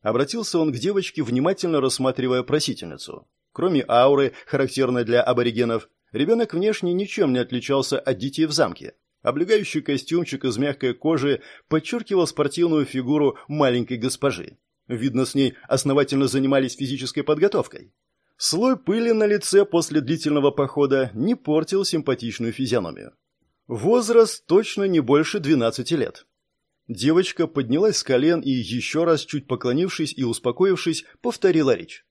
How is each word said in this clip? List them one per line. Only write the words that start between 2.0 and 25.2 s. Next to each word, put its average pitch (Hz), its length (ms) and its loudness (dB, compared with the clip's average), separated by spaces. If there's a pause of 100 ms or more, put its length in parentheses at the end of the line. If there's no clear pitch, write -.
просительницу. - 840 -6 (260)
Кроме 160 340 0
ауры, 131 460 4 (120)
характерной 127 600 0
для 120 180 2
аборигенов, 117 680 0 (220)
ребенок 208 420 0
внешне 185 400 -2
ничем 180 400 0
не 123 60 2
отличался 127 580 -2
от 131 220 -2
детей 139 260 -2
в 151 60 -6
замке. 131 420 -2 (300)
Облегающий 180 580 0
костюмчик 143 640 -4
из 113 120 -2
мягкой 135 360 -2
кожи 143 480 0 (280)
подчеркивал 180 580 0
спортивную 151 580 0
фигуру 135 520 0 (100)
маленькой 127 500 0
госпожи. 123 600 -4 (280)
Видно, 123 380 -2
с - 80 -10
ней 135 220 0 (140)
основательно 139 580 0
занимались 135 480 0
физической 135 480 -6
подготовкой. 160 680 -2 (440)
Слой 240 400 0
пыли 226 360 0
на 214 120 4
лице 202 400 4
после 160 360 0
длительного 147 500 2
похода 135 640 0
не 175 180 0
портил 160 500 0
симпатичную 120 680 -4
физиономию. 101 600 -4 (540)
Возраст 220 800 2
точно 202 380 2
не 175 180 2
больше 147 380 2